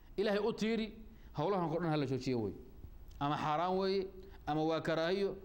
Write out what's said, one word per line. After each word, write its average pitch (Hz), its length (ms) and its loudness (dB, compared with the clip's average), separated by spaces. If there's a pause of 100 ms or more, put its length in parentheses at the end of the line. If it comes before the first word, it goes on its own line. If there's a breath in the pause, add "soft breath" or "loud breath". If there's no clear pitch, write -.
(180 loud breath)
Ilaahay 208 240 4
u 220 120 2
tiiri, 220 340 0 (460 loud breath)
hawlahan 175 360 2
oo 165 100 2
dhan 170 120 2
ha 156 60 4
la 143 80 2
joojiyo 127 360 0
wey. 98 120 0 (640)
Ama 147 180 0
xaaraan 160 400 2
weeye, 190 240 2 (460 loud breath)
ama 151 160 2
waa 160 180 2
karaahiyo, 170 480 2 (160)